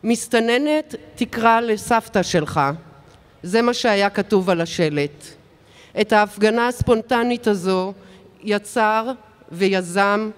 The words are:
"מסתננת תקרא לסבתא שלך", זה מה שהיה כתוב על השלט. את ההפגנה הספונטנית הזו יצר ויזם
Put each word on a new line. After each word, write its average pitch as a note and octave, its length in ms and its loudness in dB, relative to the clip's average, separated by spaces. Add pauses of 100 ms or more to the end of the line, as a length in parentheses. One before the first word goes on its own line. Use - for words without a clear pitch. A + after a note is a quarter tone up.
"מסתננת A#3+ 920 0 (200)
תקרא A3+ 460 2
לסבתא A3 600 0
שלך", D#3 380 0 (800)
זה F#3 180 0
מה A#3+ 120 2
שהיה G3+ 360 2
כתוב G3 400 0
על E3+ 120 2
השלט. D3 640 -2 (760)
את G#3+ 120 0
ההפגנה G#3+ 540 2
הספונטנית A#3+ 800 0
הזו F#3+ 460 -2 (500)
יצר G#3+ 680 -2 (400)
ויזם G3 880 0